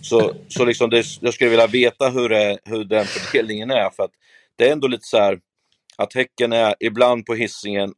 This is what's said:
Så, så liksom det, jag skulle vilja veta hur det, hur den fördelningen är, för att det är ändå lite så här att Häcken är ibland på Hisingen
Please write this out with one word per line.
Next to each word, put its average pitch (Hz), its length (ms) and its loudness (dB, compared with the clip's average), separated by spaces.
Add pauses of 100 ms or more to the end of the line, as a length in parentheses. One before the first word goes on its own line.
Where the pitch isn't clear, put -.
Så, 113 320 0 (140)
så 127 180 -2
liksom 120 240 0
det, 113 140 2 (180)
jag 117 120 -2
skulle 123 160 0
vilja 113 180 4
veta 123 420 0
hur 123 200 -2
det, 104 340 0
hur 107 200 -8
den 104 220 0
fördelningen 110 640 -4
är, 107 180 0
för - 140 -6
att 92 80 -6 (440)
det 120 120 2
är 139 40 4
ändå 135 160 -2
lite 120 200 -4
så 120 100 2
här 98 220 4 (580)
att - 160 -4
Häcken 120 400 -2
är 110 260 2
ibland 117 460 2
på 117 100 -4
Hisingen 101 600 -4